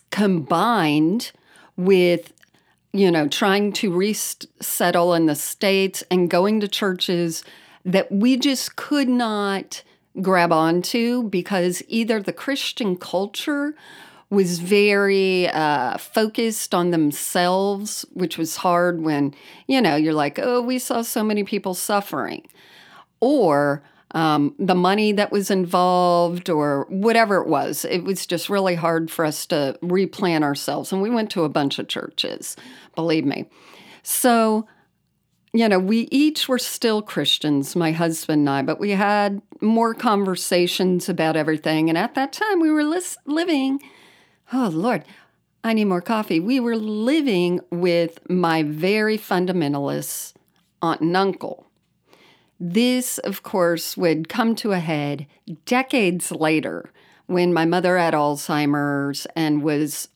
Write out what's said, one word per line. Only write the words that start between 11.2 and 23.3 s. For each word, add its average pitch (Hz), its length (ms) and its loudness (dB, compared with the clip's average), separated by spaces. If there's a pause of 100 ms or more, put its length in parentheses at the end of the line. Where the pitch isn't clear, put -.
because 180 640 -2
either 226 340 0
the 190 120 -6
Christian 254 600 -4
culture 285 800 -4 (540)
was 185 300 2
very, 196 880 2
uh, 143 500 0
focused 220 760 -2
on 175 160 2
themselves, 185 1200 0
which 180 240 -4
was 160 200 -6
hard 175 440 0
when, 143 320 0 (340)
you 262 140 2
know, 160 140 4
you're 156 180 2
like, 147 240 -2
"Oh, 247 240 0
we 254 180 -2
saw 240 220 -4
so 233 220 -4
many 208 220 -2
people 196 280 -4
suffering," 160 720 -4 (760)
or, 151 640 2 (280)